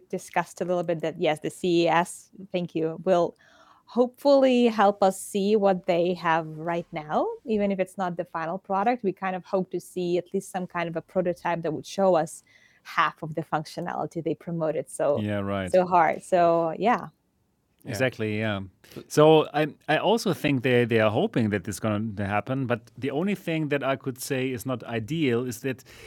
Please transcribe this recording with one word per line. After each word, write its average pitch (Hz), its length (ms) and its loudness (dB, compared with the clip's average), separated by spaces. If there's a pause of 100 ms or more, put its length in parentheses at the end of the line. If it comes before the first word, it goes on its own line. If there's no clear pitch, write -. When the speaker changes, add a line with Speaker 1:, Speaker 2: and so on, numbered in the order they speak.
(100)
Speaker 1:
discussed - 500 -6
a 185 40 -4
little 175 200 -2
bit 165 160 -4
that, 160 180 -4
yes, 156 220 0
the 165 100 -6
C 170 340 2
E 165 40 4
S, 165 420 0 (220)
thank 180 220 -4
you, 160 300 -4
will 175 320 2 (500)
hopefully 254 800 4
help 214 360 4
us 190 180 4
see 208 360 0
what 196 300 2
they 175 280 2
have 165 320 0
right 165 460 -6
now, 165 340 -2 (180)
even 202 280 0
if 190 80 -2
it's 185 180 -6
not 180 180 -4
the 175 80 -6
final 165 340 -6
product. 208 440 -2
We 190 100 0
kind 185 220 -6
of 180 100 -10
hope 190 280 -2
to 175 80 -6
see 175 380 -4
at - 140 -6
least 196 200 -6
some 185 140 -6
kind 170 220 -6
of 165 80 -8
a 160 60 -6
prototype 175 600 -2
that 160 100 -2
would - 140 -8
show 190 280 2
us 160 300 -2 (380)
half - 400 -2
of 156 120 -8
the 165 80 -6
functionality 160 800 -8
they 160 120 -4
promoted 156 540 -6
so, 147 320 -2
Speaker 2:
Yeah, 104 200 -2
right. 98 320 -4
Speaker 1:
so 180 140 4
hard. 175 360 2
So, 170 560 2
yeah. 196 300 0 (760)
Speaker 3:
Yeah. - 60 -12
Speaker 2:
Exactly, 110 480 -2
yeah. 107 220 -2 (480)
So 151 460 6
I, 151 140 0 (200)
I 151 80 2
also 175 380 0
think 139 280 0
they, 123 220 4
they 113 160 4
are 107 100 4
hoping 127 400 0
that 101 140 -2
this 101 120 -6
is - 40 -14
gonna 107 460 -4
happen, 123 400 -2
but 117 300 -4
the 131 140 -6
only 180 240 -2
thing 160 360 -4
that 143 120 -2
I 131 140 -2
could 127 240 -8
say 131 300 -4
is 123 160 -8
not 127 180 -6
ideal 120 600 -2
is 123 160 -8
that 135 200 -6 (240)